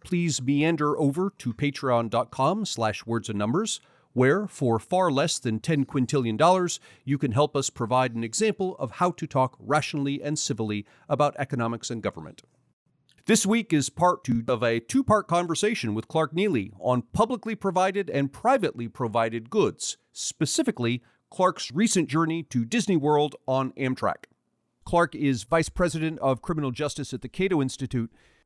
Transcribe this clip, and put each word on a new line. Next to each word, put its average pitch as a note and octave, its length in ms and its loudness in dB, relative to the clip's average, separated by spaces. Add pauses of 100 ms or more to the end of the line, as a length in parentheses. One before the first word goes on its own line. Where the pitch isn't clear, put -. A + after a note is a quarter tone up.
please E3+ 360 -2
meander D3 560 2
over D#3+ 420 0
to - 140 -4
patreon B2+ 580 -2
dot A#2 200 -2
com F3 340 0
slash A2 420 -4
words A2+ 220 -4
and G#2 100 -4
numbers, C3+ 420 -2 (320)
where, D#3 360 4
for A2+ 320 0
far F3+ 320 0
less D3 260 0
than A2 220 -2
ten D3+ 240 0
quintillion B2 520 0
dollars, F3 440 4 (240)
you C#3 140 0
can C3+ 120 0
help C#3+ 240 2
us C3+ 160 -2
provide B2 460 0
an A2+ 80 -4
example F#3+ 540 -2
of B2+ 140 -6
how F3+ 200 0
to - 160 -8
talk C3 320 0
rationally C#3+ 600 -2
and D3 160 -4
civilly G#2+ 480 -4 (240)
about C#3+ 300 2
economics A#2 520 -4
and A#2 120 -8
government. D#2+ 400 -8 (840)
This A3 200 4
week A3 260 0
is D3 180 2
part F3 340 2
two A#2 240 0
of B2 160 0
a A#2 160 2
two-part G#3+ 480 2
conversation E3+ 640 0
with A2 140 -6
Clark D#3+ 260 0
Neily E3+ 460 0
on B2 220 2
publicly A3+ 520 -2
provided F#3+ 560 0
and C#3 220 -2
privately G3 560 0
provided A2+ 600 -2
goods, - 480 0 (120)
specifically - 920 -2 (260)
Clark's - 400 0
recent E3+ 380 2
journey D#3+ 360 0
to A#2+ 200 -2
Disney G3 320 0
World D3 400 2 (100)
on C3 260 0
Amtrak. B2+ 520 -2 (640)
Clark E3+ 260 2
is C3+ 280 0
Vice - 260 0
President D#3+ 520 -2
of C3 200 0
Criminal D3+ 300 -4
Justice C#3 420 -6
at B2 80 -8
the C3 80 -12
Cato F#3+ 320 0
Institute. B2+ 500 -2 (360)